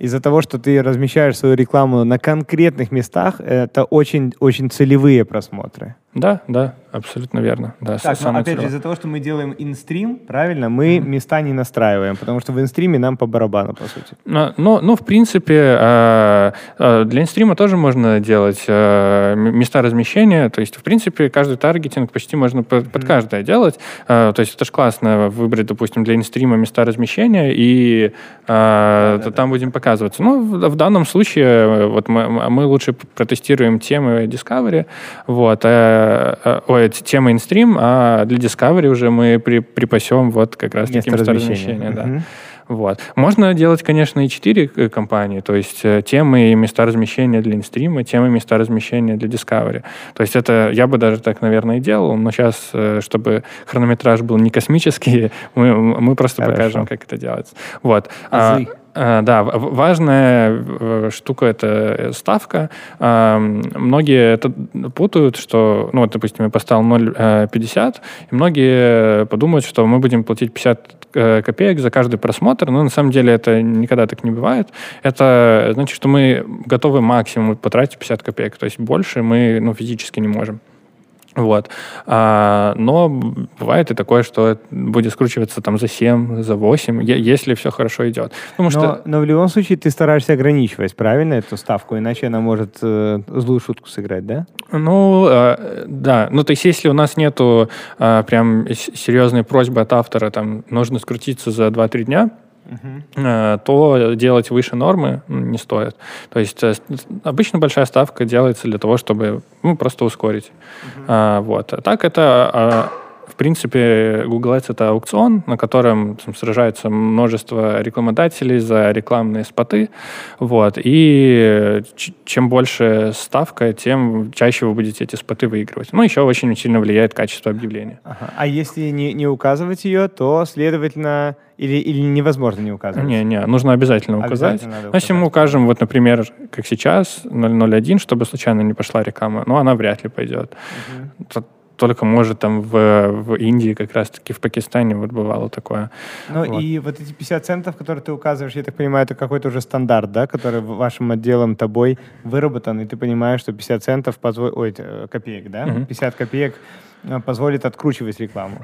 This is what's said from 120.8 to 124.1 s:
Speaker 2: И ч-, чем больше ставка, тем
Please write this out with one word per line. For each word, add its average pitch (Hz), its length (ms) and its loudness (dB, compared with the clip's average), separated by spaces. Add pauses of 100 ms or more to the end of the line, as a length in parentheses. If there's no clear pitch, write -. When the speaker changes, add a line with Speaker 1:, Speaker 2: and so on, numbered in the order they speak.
Speaker 2:
И 120 1000 4 (140)
ч-, - 160 -12 (120)
чем 127 240 0
больше 113 640 0
ставка, 120 600 -4
тем 117 600 -2